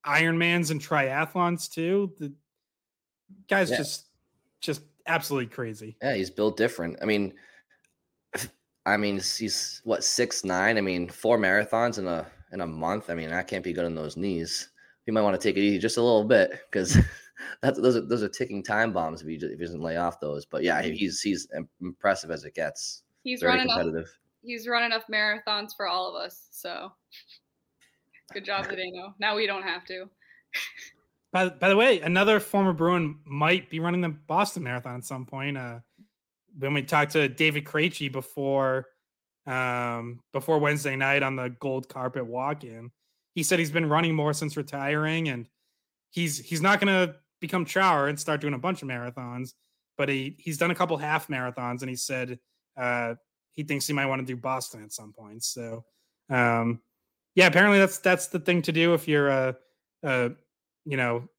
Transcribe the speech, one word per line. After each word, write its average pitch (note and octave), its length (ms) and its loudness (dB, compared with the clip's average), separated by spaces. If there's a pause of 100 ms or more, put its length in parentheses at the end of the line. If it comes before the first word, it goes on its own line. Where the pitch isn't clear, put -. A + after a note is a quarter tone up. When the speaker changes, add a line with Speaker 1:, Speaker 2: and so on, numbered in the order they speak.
Speaker 1:
Ironmans E3 640 4
and D#3 100 -2
triathlons D#3+ 880 0
too. F#3+ 480 0
The C#3+ 140 -8 (1160)
guy's G3 220 2
Speaker 2:
Yeah. B2 60 0
Speaker 1:
just, - 300 -6 (560)
just D3+ 180 -4 (260)
absolutely C#3+ 420 -2
crazy. A2 520 -12
Speaker 2:
Yeah, C3 140 0
he's F#2+ 160 -2
built G#2 260 0
different. F2+ 460 0
I - 20 -6
mean, G#2 300 2 (1500)
I G2+ 100 4
mean, G#2 200 0
he's, - 680 -4
what, A2 180 0
six - 400 0
nine? G2 360 2
I - 20 2
mean, F2 280 -2
four A2+ 300 2
marathons G#2 600 2
in F#2+ 80 -4
a, E2 200 -4 (260)
in F#2+ 100 -6
a E2+ 40 -4
month. D#2+ 440 -4
I E2+ 40 -2
mean, D#2+ 160 -6
I F2 120 -2
can't F#2 200 -6
be F2 120 -4
good F2 100 0
on E2+ 100 -2
those D#2 220 -6
knees. E2+ 540 -4 (360)
You A2+ 60 -2
might G#2+ 100 4
wanna G2+ 140 4
take G2+ 200 2
it G2 60 4
easy G2+ 160 4
just A2+ 200 0
a A#2 40 4
little A2+ 220 6
bit C3 360 6 (100)
'cause F2 260 4
<laughs> - 680 2
that's, C3 160 2
those A#2+ 180 6
are, A2+ 40 4
those A#2 220 0
are B2+ 60 0
ticking G#2 340 -4
time G#2+ 300 0
bombs D#2+ 280 -2
if D2+ 80 -12
he D#2+ 80 -6
ju-, D2+ 140 -6
if D2 80 -12
he E2+ 80 -6
doesn't E2 160 -8
lay E2 160 -2
off E2+ 200 -2
those. D2 280 -6
But D2+ 160 -4
yeah, E2 180 2
Speaker 1:
Mm-hmm. E2+ 140 -2
Speaker 2:
he's, F#2 260 -2
he's F#2+ 340 -2
im-, D2+ 140 -8 (140)
impressive F2+ 480 -2
as D2+ 140 -8
it D2 100 -16
gets. - 480 -6 (200)
Speaker 3:
He's B3+ 180 -6
Speaker 2:
Very - 120 2
Speaker 3:
run B3+ 140 2
enough, A3+ 140 0
Speaker 2:
competitive. E2 300 -4 (300)
Speaker 3:
he's A#3 260 -12
run A#3 180 0
enough A3+ 280 -2
marathons G#3+ 640 -2
for G3+ 100 -4
all F3+ 220 -2
of F3 140 -8
us. - 300 -16
So - 400 -12 (1400)
good G3 120 -10
job, G3 220 -4
Zdeno. F#3 520 -8
Now G#3 180 0
we G#3+ 100 0
don't G3 180 -4
have F3+ 220 -6
to. F#3 280 -12
<laughs> - 60 -20 (1120)
Speaker 1:
By, F#3 160 2
by F3 200 0
the G3 80 6
way, A3+ 240 6
another G3 400 4
former G3 320 2
Bruin E3 520 2
might D3+ 460 0
be D#3+ 80 -8
running F3 220 0
the E3+ 80 0
Boston D#3+ 560 -2
Marathon B2 320 -6
at A#2+ 80 -12
some B2+ 220 -10
point. C#3 300 -6
Uh, A#2+ 220 -10 (800)
when C#3 160 -2
we C#3+ 80 0
talked D3 300 2
to D3 160 4
David D3 360 0
Krejci D3+ 460 -2
before, C3+ 760 0 (600)
um, A#2+ 720 -4 (140)
before D3+ 260 0
Wednesday D3 380 0
night C#3 260 2
on C3+ 140 0
the B2+ 140 -4 (100)
gold C3 280 -4
carpet B2+ 380 -6
walk-in, B2 640 -6 (420)
he D#3+ 120 -2
said F3 160 4
he's D#3 100 0
been D#3+ 180 0
running D#3+ 240 4
more D3+ 200 2
since D3+ 240 -4
retiring, D3+ 720 -2
and A#2+ 180 -6 (640)
he's, D#3+ 280 -2
he's D#3+ 220 -4
not G3+ 200 4
gonna F#3 340 2 (240)
become F3 260 -2
Chara D#3+ 440 4
and D3 100 -4
start D3 220 -2
doing D3 140 -2
a B2+ 40 -6
bunch F3 240 -4
of C#3 60 -10
marathons, B2 680 -8 (420)
but C#3+ 120 0
he, C3+ 280 -4
he's D#3 220 -8
done E3+ 140 2
a - 20 0
couple E3+ 220 0
half D3+ 320 -2
marathons, B2 540 -4
and C3 60 -6
he B2+ 80 -6
said, B2+ 440 -6 (360)
uh, A#2+ 380 0 (380)
he D#3 100 -8
thinks D3 240 -2
he D3+ 60 -2
might C#3+ 140 0
wanna C3+ 180 0
do B2+ 120 -6
Boston B2 460 -6
at G#2+ 100 -16
some G#2+ 200 -14
point. G#2+ 320 -14
So, A#2 400 -8 (440)
um, A#2+ 520 2 (560)
yeah, F#3 100 10
apparently G3 320 8
that's, F#3+ 200 6
that's F3+ 280 2
the F3+ 140 -4
thing F3 220 2
to D#3+ 100 -2
do E3 220 6
if D#3 120 0
you're D3 220 4
a, C3 280 2 (460)
a, B2+ 300 2 (540)
you C#3+ 100 -4
know A#2+ 320 -2 (100)